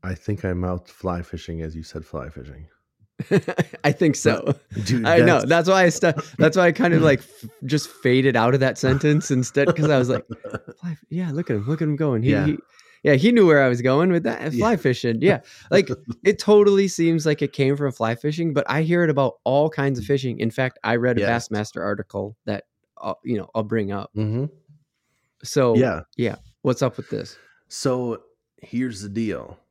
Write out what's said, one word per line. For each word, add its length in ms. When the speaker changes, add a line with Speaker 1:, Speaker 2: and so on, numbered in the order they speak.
Speaker 1:
I 120
think 300
I 80
mouthed 360
fly 340
fishing 400
as 120
you 80
said 220
fly 240
fishing. 400
Speaker 2:
<laughs> 540
I 60
think 240
so. 320
Speaker 1:
But, 400
dude, 180
Speaker 2:
I 140
know. 220
Speaker 1:
that's 60
Speaker 2:
That's 220
why 160
I 40
stu-, 240
that's 180
why 120
I 40
kind 220
of, 80
like, 160
f-, 300
just 240
faded 480
out 180
of 60
that 180
sentence 540
instead, 420
'cause 160
I 80
was 100
like, 200
Speaker 1:
<laughs> 520
Speaker 2:
"Fly 120
f-, 180
yeah, 220
look 180
at 60
him, 100
look 160
at 60
him 80
going." 260
He, 80
Speaker 1:
Yeah. 160
Speaker 2:
he, 120
yeah, 120
he 180
knew 140
where 160
I 60
was 140
going 300
with 100
that. 300
Speaker 1:
Yeah. 80
Speaker 2:
Fly 160
fishing, 440
yeah. 200
Speaker 1:
<laughs> 160
Speaker 2:
Like, 160
it 140
totally 480
seems 400
like 160
it 100
came 240
from 140
fly 240
fishing, 400
but 160
I 120
hear 200
it 80
about 320
all 260
kinds 300
of 60
fishing. 340
In 140
fact, 320
I 120
read 220
a 40
Speaker 1:
Yes. 260
Speaker 2:
Bassmaster 340
article 640
that, 200
uh, 160
you 120
know, 180
I'll 100
bring 260
up. 260
Speaker 1:
Mm-hmm. 280
Speaker 2:
So, 340
Speaker 1:
Yeah. 260
Speaker 2:
yeah. 200
What's 200
up 140
with 140
this? 260
Speaker 1:
So, 560
here's 440
the 60
deal. 500